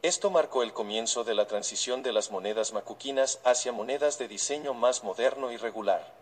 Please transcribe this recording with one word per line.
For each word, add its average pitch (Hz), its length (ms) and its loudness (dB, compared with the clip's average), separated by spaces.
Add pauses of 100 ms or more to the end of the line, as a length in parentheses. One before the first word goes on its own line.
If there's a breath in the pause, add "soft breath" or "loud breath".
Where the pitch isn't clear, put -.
Esto 175 280 2
marcó 147 340 4
el 110 100 -4
comienzo 113 520 -2
de 113 100 0
la 104 100 4
transición 107 580 -2
de 127 100 -2
las 107 180 2
monedas 104 420 -2
macuquinas 135 720 -2
hacia 123 280 4
monedas 135 460 0
de 120 120 -4
diseño 139 440 -4
más 120 300 2
moderno 123 480 0
y 120 60 -8
regular. 107 640 -2